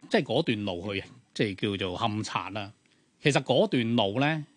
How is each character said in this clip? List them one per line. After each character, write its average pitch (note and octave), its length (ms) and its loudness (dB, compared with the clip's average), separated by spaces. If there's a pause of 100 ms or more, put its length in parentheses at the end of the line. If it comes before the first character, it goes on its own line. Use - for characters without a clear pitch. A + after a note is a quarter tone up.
(100)
即 A3+ 80 4
係 D#3+ 60 4
嗰 B2+ 180 2
段 G#2 220 0
路 F#2+ 280 -4
去， G2 120 -4 (280)
即 C3 120 0
係 G2+ 340 -2
叫 F#2+ 100 -2
做 F2 100 -4
勘 G#2+ 260 -2
察 F#2 260 -6
啦。 G#2 220 -8 (500)
其 D3+ 80 4
實 C#3 140 4
嗰 D#3 240 4
段 A#2 280 0
路 G#2 220 2
呢， D3 260 0 (120)